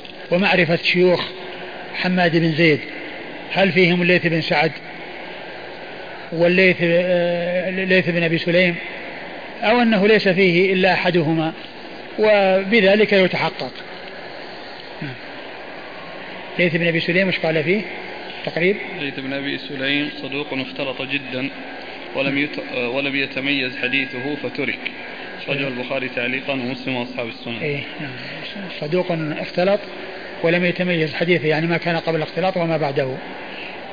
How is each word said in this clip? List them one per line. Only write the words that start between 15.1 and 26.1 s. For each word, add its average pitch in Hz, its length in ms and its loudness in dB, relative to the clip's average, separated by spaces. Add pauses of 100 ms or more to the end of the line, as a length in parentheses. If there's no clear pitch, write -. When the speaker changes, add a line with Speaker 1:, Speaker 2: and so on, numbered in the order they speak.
Speaker 1:
ليث 175 160 4
بن 170 120 2
أبي 165 120 2
سليم، 180 280 2
وش 175 120 0
قال 160 240 2
فيه 190 180 2 (640)
تقريب؟ 185 320 2 (240)
Speaker 2:
ليث 139 180 -6
بن 131 140 -6
أبي 139 240 -4
سليم 143 520 -2 (120)
صدوق 139 320 -6
اختلط 135 480 -6
جدًا، 135 480 -6 (680)
ولم 139 200 0
Speaker 1:
نعم. - 20 2
Speaker 2:
يت-، 143 380 -4
آه، 123 140 -2
ولم 139 260 -2
يتميز 135 640 -2
حديثه 131 580 -2
فترك. 135 440 -4 (640)
أخرجه 139 160 -4
Speaker 1:
إيه. 139 80 -2
Speaker 2:
البخاري 127 420 -4
تعليقا 131 440 -2